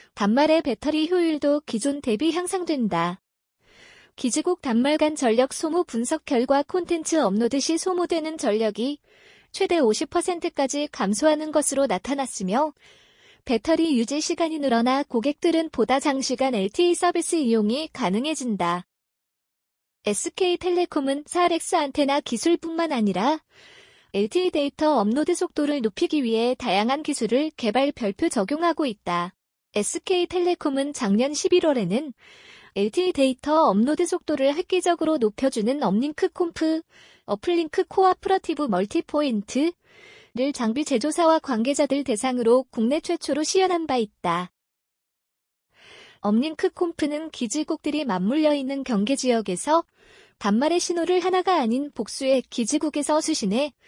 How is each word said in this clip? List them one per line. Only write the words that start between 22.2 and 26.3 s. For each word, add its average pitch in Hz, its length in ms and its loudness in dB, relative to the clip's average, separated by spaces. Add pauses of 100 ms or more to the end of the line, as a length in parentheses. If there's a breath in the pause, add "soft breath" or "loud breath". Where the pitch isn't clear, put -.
기술뿐만 330 720 -2
아니라 226 500 0 (720 loud breath)
엘티이 220 360 0
데이터 302 460 0
업로드 247 380 2
속도를 294 480 -2
높이기 285 420 0
위해 233 340 0